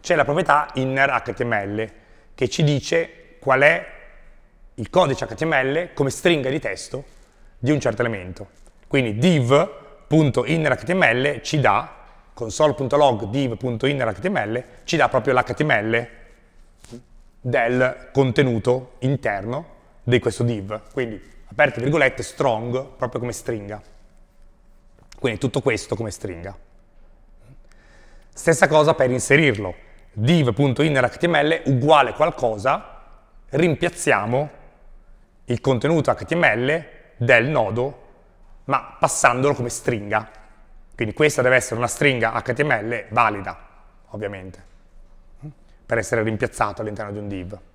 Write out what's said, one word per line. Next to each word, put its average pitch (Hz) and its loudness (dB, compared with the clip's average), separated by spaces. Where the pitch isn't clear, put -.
c'è 175 0
la 139 4
proprietà 147 0
inner 135 0
H 120 -4
T 123 -6
M 117 -2
L 104 -4
che 127 -2
ci 160 0
dice - -2
qual 135 2
è 165 4
il 110 -10
codice 156 2
H - -12
T 127 -6
M 160 -2
L 143 0
come 135 0
stringa 147 0
di 147 -2
testo 120 -10
di - 0
un 147 2
certo 120 -2
elemento. 98 -6
Quindi 120 0
div.inner 147 2
H 117 -2
T 170 -2
M 185 2
L 127 2
ci 151 -2
dà, 117 2
console 123 0
punto 135 -2
log 120 2
div 127 -2
punto 123 -4
inner 135 0
H 98 -8
T 180 -6
M 196 -2
L, 113 -4
ci - -2
dà 123 4
proprio 127 0
l'H 123 0
T 151 -2
M 151 0
L 113 0
del 127 0
contenuto 127 2
interno 123 -4
di 123 4
questo 139 -2
div. 107 -6
Quindi, 117 -8
aperte 143 0
virgolette, 135 2
strong, 123 -2
proprio 123 -6
come 120 -6
stringa. 104 -8
Quindi 113 -4
tutto 131 -2
questo 113 -2
come 107 -8
stringa. 95 -12
Stessa - 2
cosa 151 4
per 135 2
inserirlo. 123 2
Div.inner 139 2
H - -4
T - 0
M 170 2
L 151 2
uguale 135 4
qualcosa, 131 -2
rimpiazziamo 139 0
il 120 -4
contenuto 135 2
H - -4
T - -6
M 170 0
L 135 0
del 120 4
nodo, 127 -2
ma - -4
passandolo 135 2
come 120 -4
stringa. 107 -2
Quindi 110 -4
questa 151 2
deve 127 4
essere 120 0
una 120 -2
stringa 120 0
H 120 -4
T 143 -2
M 151 0
L 110 -4
valida, 104 -2
ovviamente, 98 -12
per 117 -2
essere 113 0
rimpiazzato 110 -4
all'interno 104 -8
di 104 -10
un 104 -10
div. 95 -10